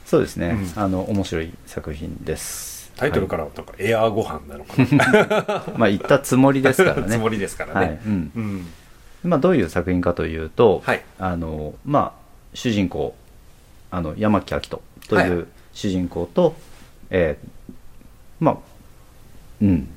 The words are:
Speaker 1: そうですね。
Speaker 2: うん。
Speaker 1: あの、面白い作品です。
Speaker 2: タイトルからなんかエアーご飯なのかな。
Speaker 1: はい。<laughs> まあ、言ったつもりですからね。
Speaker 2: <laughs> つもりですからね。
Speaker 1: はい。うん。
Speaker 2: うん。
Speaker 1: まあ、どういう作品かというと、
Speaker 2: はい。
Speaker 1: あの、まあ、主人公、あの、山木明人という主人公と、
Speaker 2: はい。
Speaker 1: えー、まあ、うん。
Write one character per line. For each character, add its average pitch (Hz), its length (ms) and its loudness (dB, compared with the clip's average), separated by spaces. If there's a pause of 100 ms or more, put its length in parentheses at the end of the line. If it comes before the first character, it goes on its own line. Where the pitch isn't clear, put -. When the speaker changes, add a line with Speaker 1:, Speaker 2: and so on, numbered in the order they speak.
Speaker 1:
そ - 140 4
う - 20 8
で 92 60 2
す - 100 -12
ね。 87 120 -2 (280)
Speaker 2:
う - 20 -6
ん。 107 40 0
Speaker 1:
あ 98 60 2
の、 92 140 0
面 101 220 -2
白 82 180 -4
い 85 100 -8 (140)
作 - 280 -10
品 80 300 -10
で - 120 -4
す。 - 600 -12
Speaker 2:
タ 127 100 -2
イ 151 60 0
ト 117 80 2
ル 92 80 -4
か 90 80 -4
ら 80 80 -6
な 71 60 -10
ん - 20 -20
か - 260 -14
エ 107 160 0
ア 113 140 2
ー - 20 2
ご 104 120 -2
飯 - 260 -8
な - 100 -14
の - 60 -16
か - 100 -16 (220)
な。 139 80 6
Speaker 1:
は 208 640 2
い。 - 40 -8
<laughs> - 60 -6
ま 113 80 4
あ、 - 40 4
言 101 80 0
っ - 20 -4
た 143 180 4
つ - 180 0
も 135 140 8
り 135 120 2
で 131 100 4
す 185 120 6
か 170 100 4
ら 139 80 -2
ね。 92 60 -4
Speaker 2:
<laughs> 104 60 0
つ 117 40 2
も 110 100 0
り 110 100 -2
で 98 80 -2
す - 100 -12
か - 100 -8
ら - 140 -12
ね。 92 60 4
Speaker 1:
は 80 60 -4
い。 80 120 -8
う 107 40 -4
ん。 87 260 -2
Speaker 2:
う 117 60 -6
ん。 98 920 -8
Speaker 1:
ま 170 60 4
あ、 135 40 2
ど 175 100 4
う 180 60 4
い 117 60 4
う 82 60 0
作 90 220 -2
品 90 100 2
か 87 140 0
と 82 120 -2
い 80 120 -6
う 80 100 -6
と、 95 360 4
Speaker 2:
は 123 100 0
い。 - 80 -6 (160)
Speaker 1:
あ 92 180 -2
の、 78 380 -6 (100)
ま 135 320 0
あ、 - 100 -20 (280)
主 - 180 -2
人 101 160 2
公、 73 260 -4 (760)
あ 90 100 -4
の、 82 160 -6
山 104 240 2
木 - 140 -6
明 71 60 -2
人 - 220 -10 (260)
と 107 120 2
い 87 200 0
う - 60 -10 (280)
主 - 160 -6
人 92 180 0
公 85 260 -6
と、 180 100 4
Speaker 2:
は 156 60 4
い。 - 20 -8 (580)
Speaker 1:
え 82 300 2
ー、 - 340 -20 (680)
ま 151 120 4
あ、 - 40 -4 (1040)
う - 40 4
ん。 80 300 2